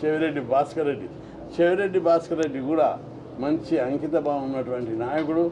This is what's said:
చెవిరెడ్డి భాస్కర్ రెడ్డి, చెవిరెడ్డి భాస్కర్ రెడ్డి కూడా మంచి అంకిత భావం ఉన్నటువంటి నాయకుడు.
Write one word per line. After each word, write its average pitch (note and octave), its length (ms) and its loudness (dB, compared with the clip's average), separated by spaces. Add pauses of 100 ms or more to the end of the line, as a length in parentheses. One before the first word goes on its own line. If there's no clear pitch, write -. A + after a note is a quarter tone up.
చెవిరెడ్డి D#3 400 0 (100)
భాస్కర్ D3 400 2
రెడ్డి, G2+ 160 -6 (480)
చెవిరెడ్డి F#3 520 4
భాస్కర్ E3 360 4
రెడ్డి C3+ 260 -2
కూడా D3+ 200 4 (540)
మంచి D3+ 300 0 (120)
అంకిత D3 300 -2 (120)
భావం C#3+ 200 0
ఉన్నటువంటి B2 460 -4 (120)
నాయకుడు. D#3 460 0